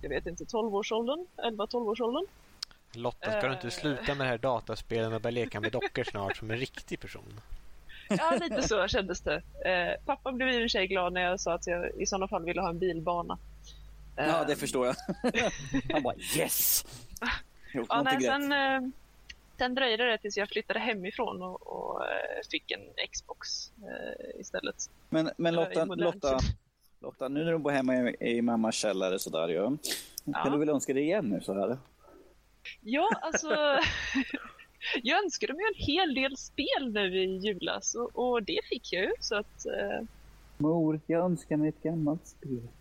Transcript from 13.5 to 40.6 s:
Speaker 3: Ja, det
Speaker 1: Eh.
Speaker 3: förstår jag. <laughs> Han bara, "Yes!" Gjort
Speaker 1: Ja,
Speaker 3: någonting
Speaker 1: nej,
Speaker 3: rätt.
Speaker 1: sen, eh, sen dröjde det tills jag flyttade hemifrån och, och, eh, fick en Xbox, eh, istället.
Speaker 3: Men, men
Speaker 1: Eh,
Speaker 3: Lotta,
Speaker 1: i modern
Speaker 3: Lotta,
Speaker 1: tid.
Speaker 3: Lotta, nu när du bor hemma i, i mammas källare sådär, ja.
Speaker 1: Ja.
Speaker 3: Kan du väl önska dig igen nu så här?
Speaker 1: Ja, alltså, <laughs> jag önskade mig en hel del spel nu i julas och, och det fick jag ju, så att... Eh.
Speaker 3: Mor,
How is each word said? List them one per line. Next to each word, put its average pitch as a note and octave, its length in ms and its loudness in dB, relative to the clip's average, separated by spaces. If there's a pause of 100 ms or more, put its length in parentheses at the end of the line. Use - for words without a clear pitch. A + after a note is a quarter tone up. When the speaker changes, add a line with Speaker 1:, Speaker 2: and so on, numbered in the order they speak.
Speaker 3:
Ja, D3+ 280 2
det D3+ 80 2
Speaker 1:
Eh. C3+ 60 0
Speaker 3:
förstår C3 280 2
jag. D#3+ 80 2 (480)
<laughs> - 500 0
Han D4+ 100 2
bara, B2 120 0 (240)
"Yes!" - 480 2 (880)
Gjort A#3 140 -2
Speaker 1:
Ja, - 80 2
Speaker 3:
någonting C4 220 4 (100)
Speaker 1:
nej, - 0 -
Speaker 3:
rätt. C#4 140 4
Speaker 1:
sen, C#4+ 100 2 (320)
eh, C4 60 -4 (680)
sen B3+ 160 0
dröjde B3 300 4
det A3+ 140 4
tills G3+ 180 -4
jag G3+ 120 2
flyttade G#3+ 320 -2
hemifrån G#3 640 -2
och, F#3 240 -8
och, - 380 -4
eh, - 360 -2 (100)
fick - 200 -4
en F#3+ 100 -4 (320)
Xbox, - 600 -10 (100)
eh, - 580 -10
istället. - 500 -6 (180)
Speaker 3:
Men, D#3+ 280 0
men E3 180 2
Speaker 1:
Eh, E3+ 60 4
Speaker 3:
Lotta, D#3+ 220 0
Speaker 1:
i D#3 40 2
modern F3 180 -2
Speaker 3:
Lotta, C#3+ 340 2
Speaker 1:
tid. C3 100 2 (540)
Speaker 3:
Lotta, C3+ 260 -6
nu C#3+ 160 0
när E3 80 4
du D#3+ 60 4
bor D3 120 2
hemma C3 260 4
i, B2 240 2
i A#2 220 2
mammas A2+ 320 4
källare F#2+ 440 2
sådär, E2 300 0
ja. F#2 240 2 (520)
Speaker 1:
Ja. C#3 180 0
Speaker 3:
Kan C3+ 100 4
du D3 60 4
väl D3+ 100 4
önska C#3+ 260 2
dig C3+ 80 4
igen F3 220 2
nu G2 160 0
så - 140 -4
här? G2+ 240 2 (1000)
Speaker 1:
Ja, D4 300 2 (120)
alltså, D4+ 560 2 (500)
<laughs> - 760 -6
jag F4 220 2
önskade - 300 -2
mig F4+ 100 -4
en A4 220 -2
hel D4+ 280 2
del C4 220 0
spel C#4+ 560 -2
nu F#3+ 320 2
i F#3+ 120 0
julas F#3+ 580 -2
och, A#3+ 160 -4 (220)
och A#3 100 2
det E4 260 0
fick - 240 -4
jag F3+ 120 0
ju, E4 160 0
så - 160 -2
att... - 300 -6
Eh. G#3+ 400 -2 (520)
Speaker 3:
Mor, D#3 480 4